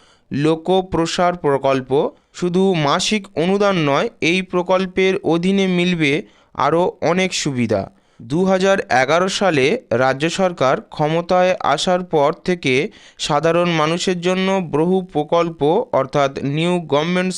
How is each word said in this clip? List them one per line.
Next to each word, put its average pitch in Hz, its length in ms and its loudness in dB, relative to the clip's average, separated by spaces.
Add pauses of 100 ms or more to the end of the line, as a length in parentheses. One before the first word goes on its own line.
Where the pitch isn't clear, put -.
(300)
লোকপ্রসার 165 1040 0 (100)
প্রকল্প। 135 460 0 (480)
শুধু 180 240 0 (240)
মাসিক 185 360 0 (200)
অনুদান 196 340 2 (120)
নয়, 156 200 0 (220)
এই 185 80 0 (140)
প্রকল্পের 185 600 0 (180)
অধীনে 190 340 2 (120)
মিলবে 170 340 0 (540)
আরও 165 160 2 (280)
অনেক 185 200 0 (120)
সুবিধা। 117 400 0 (380)
দু 127 200 -4 (100)
হাজার 190 280 2 (240)
এগারো 165 260 2 (100)
সালে 160 280 2 (360)
রাজ্য 135 220 0 (140)
সরকার 175 360 0 (200)
ক্ষমতায় 170 580 2 (220)
আসার 180 260 0 (120)
পর 147 180 2 (160)
থেকে 175 280 0 (520)
সাধারণ 165 420 2 (120)
মানুষের 175 460 -2
জন্য 185 220 0 (280)
বহু 175 200 2 (160)
প্রকল্প, 165 480 -2 (400)
অর্থাৎ 135 300 0 (260)
নিউ 170 180 0 (180)
গভর্নমেন্ট 180 460 0